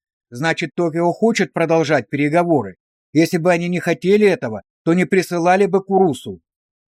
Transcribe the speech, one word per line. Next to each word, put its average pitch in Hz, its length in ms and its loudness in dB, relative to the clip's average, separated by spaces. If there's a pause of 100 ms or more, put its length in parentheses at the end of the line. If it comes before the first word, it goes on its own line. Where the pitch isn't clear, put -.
(300)
Значит, 135 440 -4
Токио 170 380 -2
хочет - 400 -2
продолжать 160 560 0
переговоры. 147 680 0 (360)
Если 165 260 2
бы 175 140 2
они 170 160 -2
не 175 120 -4
хотели 190 460 2
этого, 117 360 -2 (220)
то 165 100 2
не 180 100 2
присылали 180 600 0
бы 190 160 0
Курусу". 165 580 -2 (600)